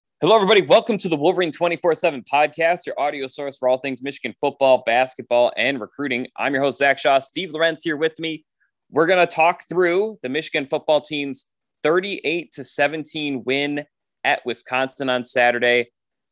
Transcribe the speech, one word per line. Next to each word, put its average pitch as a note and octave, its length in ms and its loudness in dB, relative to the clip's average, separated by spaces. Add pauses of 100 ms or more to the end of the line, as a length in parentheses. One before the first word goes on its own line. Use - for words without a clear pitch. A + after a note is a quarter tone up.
(220)
Hello, F#3+ 140 4
everybody. G3+ 260 4
Welcome G3 380 2
to F#3 100 -6
the D#3+ 60 0
Wolverine E3+ 360 0
twenty-four E3+ 440 -2
seven D3 360 -2
podcast, D#3+ 540 0
your C3+ 140 -8
audio C#3+ 280 -4
source C#3 300 -10
for B2+ 100 -2
all B2+ 120 4
things C3 240 -8
Michigan C3 360 -10
football, C3+ 460 2
basketball, A#2+ 720 2
and B2 240 0
recruiting. C3 460 -6 (100)
I'm C3 160 -2
your C3+ 80 0
host, C#3 160 0
Zach C#3 220 2
Shaw. C#3 180 2
Steve D#3+ 360 -6
Lorenz D#3+ 280 -2
here D#3 160 -4
with D#3 220 -2
me. D#3+ 260 -8 (460)
We're D#3+ 160 2
gonna F3+ 180 4
talk E3+ 420 0
through F#3 540 0
the B2+ 80 -8
Michigan D3+ 380 -4
football D3+ 340 0
team's C#3+ 460 -8 (340)
thirty-eight E3+ 720 -2
to C#3 100 -14
seventeen D3 840 -4
win C#3+ 400 -2 (380)
at C3+ 220 -2
Wisconsin C3 640 -4
on B2 160 -2
Saturday. A#2+ 600 2 (440)